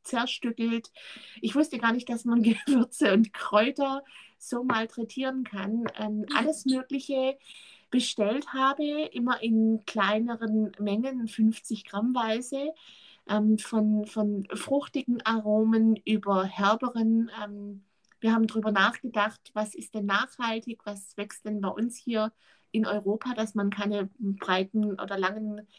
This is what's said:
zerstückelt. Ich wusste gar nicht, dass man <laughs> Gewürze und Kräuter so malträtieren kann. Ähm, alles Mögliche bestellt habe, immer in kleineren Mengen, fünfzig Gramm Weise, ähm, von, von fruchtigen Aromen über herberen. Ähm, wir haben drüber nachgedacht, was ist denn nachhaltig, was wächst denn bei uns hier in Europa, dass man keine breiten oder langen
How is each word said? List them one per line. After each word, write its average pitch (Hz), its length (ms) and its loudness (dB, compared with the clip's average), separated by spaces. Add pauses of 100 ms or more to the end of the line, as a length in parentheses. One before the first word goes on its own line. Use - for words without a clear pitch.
zerstückelt. 233 880 -4 (500)
Ich 226 140 -2
wusste 285 240 2
gar 233 140 2
nicht, 240 160 -2
dass 233 160 -4
man 233 180 4
<laughs> - 0 -
Gewürze 233 680 4
und 220 200 6
Kräuter 269 720 0 (360)
so 247 260 -6
malträtieren 247 800 -4
kann. 208 400 -4 (140)
Ähm, 214 360 -4
alles 277 320 0
Mögliche 262 720 -2 (520)
bestellt 247 640 0
habe, 294 600 0
immer 240 300 -2
in 220 440 4
kleineren 220 920 0
Mengen, 226 500 -2
fünfzig 220 560 0
Gramm 226 300 -2
Weise, 247 580 -2 (560)
ähm, 214 300 4
von, 214 480 0
von 208 460 -2
fruchtigen 254 720 -2
Aromen 220 800 4
über 202 400 2
herberen. 226 840 2 (120)
Ähm, 202 420 -12 (360)
wir 226 120 2
haben 226 140 4
drüber 214 260 -2
nachgedacht, 214 840 0
was 214 200 -4
ist - 200 -14
denn 208 120 -2
nachhaltig, 226 800 -2
was 202 320 -12
wächst - 280 -10
denn 214 160 -4
bei 196 80 -2
uns 233 280 -4
hier 220 360 -2 (400)
in 220 140 2
Europa, 208 480 -2
dass 220 200 -4
man 202 160 0
keine 202 480 -2
breiten 196 840 -2
oder 196 180 -6
langen 208 480 -4 (120)